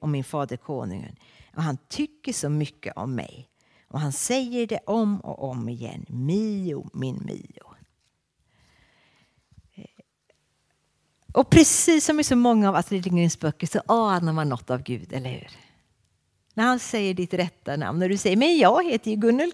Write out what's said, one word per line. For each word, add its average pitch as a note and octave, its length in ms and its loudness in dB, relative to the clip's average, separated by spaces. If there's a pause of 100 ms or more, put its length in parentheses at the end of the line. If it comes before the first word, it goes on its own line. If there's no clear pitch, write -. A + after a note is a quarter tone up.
om D3+ 100 -2
min C#3 120 -2
fader C#3 340 -6
konungen. A#2+ 580 -10 (400)
Och D#3+ 80 -4
han C#3+ 140 -4 (100)
tycker - 460 -8
så - 160 -4
mycket - 480 -6
om B2+ 180 -8
mig. - 340 -12 (380)
Och C#3 120 -8
han D3 120 -2
säger A#3+ 560 -2
det G#3+ 180 -4
om G#3 360 0
och - 280 -10
om A#2+ 200 -8
igen. A#2 400 -10
Mio, F3+ 840 -4
min C3 320 -6
Mio. - 380 -12 (3750)
Och B3+ 160 4
precis D#4+ 560 8
som D4+ 140 2
i D4 40 2
så C4 120 2
många A3+ 340 4
av F#3+ 60 2
Astrid F3+ 300 -2
Lindgrens E3+ 340 2
böcker - 280 -4
så - 200 -2
anar F#3+ 460 2
man D#3 160 -2
något B2 200 -6
av B2+ 140 -2
Gud, - 300 -10
eller B2+ 160 -6
hur? - 180 -12 (1080)
När A3+ 100 0
han B3 160 2
säger G3+ 340 -2
ditt F3+ 200 -4
rätta E3+ 420 -4
namn, D3+ 240 -4
när F#3 100 2
du G3 80 0
säger, F#3+ 200 2
"Men D#4+ 200 4
jag C4+ 280 6
heter A3+ 260 -2
ju G#3+ 60 -2
Gunnel B3 360 2